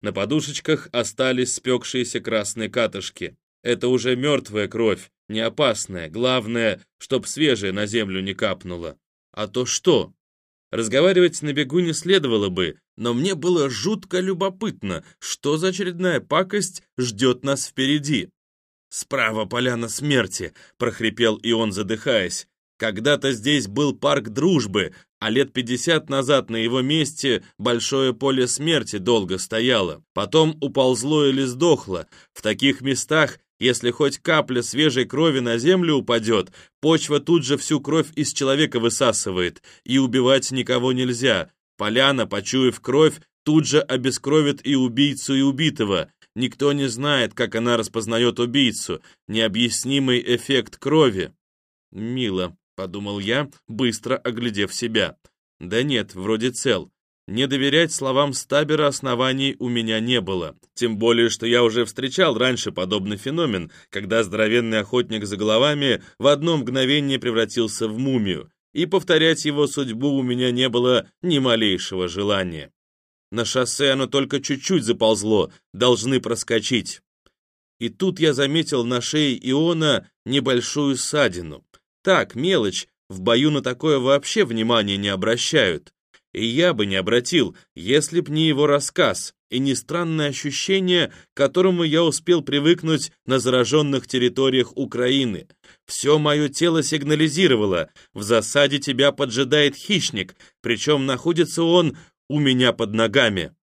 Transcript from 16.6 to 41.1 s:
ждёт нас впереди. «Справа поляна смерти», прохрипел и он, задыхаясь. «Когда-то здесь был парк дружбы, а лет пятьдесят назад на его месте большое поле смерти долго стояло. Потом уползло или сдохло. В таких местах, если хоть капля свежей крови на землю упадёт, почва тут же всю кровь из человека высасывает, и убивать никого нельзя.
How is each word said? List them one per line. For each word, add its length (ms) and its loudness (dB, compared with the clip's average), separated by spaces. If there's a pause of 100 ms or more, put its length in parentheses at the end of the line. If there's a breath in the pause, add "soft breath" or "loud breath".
ждёт 440 0
нас 240 -2
впереди. 600 -2 (640)
«Справа 560 -4
поляна 420 -2
смерти», 640 -2 (240 soft breath)
прохрипел 600 0
и 160 -2
он, 200 0
задыхаясь. 720 -2 (300)
«Когда-то 560 0
здесь 360 -2
был 280 -2
парк 320 0
дружбы, 640 0 (320 loud breath)
а 60 0
лет 240 0
пятьдесят 560 -2
назад 400 0
на 60 -4
его 260 0
месте 600 -2 (140)
большое 560 0
поле 340 0
смерти 520 -2
долго 400 0
стояло. 720 -2
Потом 480 2
уползло 640 2
или 200 2
сдохло. 640 0 (260 soft breath)
В 80 -20
таких 400 0
местах, 560 0 (200)
если 320 2
хоть 280 -2
капля 420 0
свежей 460 0
крови 320 0
на 180 -2
землю 380 2
упадёт, 580 0 (300 loud breath)
почва 380 2
тут 220 2
же 140 0
всю 240 -2
кровь 360 -2
из 180 -4
человека 460 0
высасывает, 840 -2 (220 loud breath)
и 120 -2
убивать 540 2
никого 420 -2
нельзя. 580 0 (280)